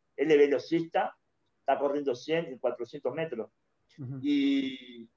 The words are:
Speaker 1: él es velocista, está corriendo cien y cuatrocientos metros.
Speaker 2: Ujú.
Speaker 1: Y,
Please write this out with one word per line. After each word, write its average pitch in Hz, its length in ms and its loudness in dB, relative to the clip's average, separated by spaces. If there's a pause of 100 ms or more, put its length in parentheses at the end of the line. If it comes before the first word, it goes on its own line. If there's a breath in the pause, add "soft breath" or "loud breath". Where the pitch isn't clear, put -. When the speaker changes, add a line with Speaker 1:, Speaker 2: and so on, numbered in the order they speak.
(160)
Speaker 1:
él 151 160 2
es 147 60 8
velocista, 151 800 2 (440)
está 135 200 0
corriendo 143 360 0
cien 160 360 -2
y 127 60 -12
cuatrocientos 123 560 -4
metros. 139 360 -6 (480)
Speaker 2:
Ujú. 135 240 -10
Speaker 1:
Y, 135 960 0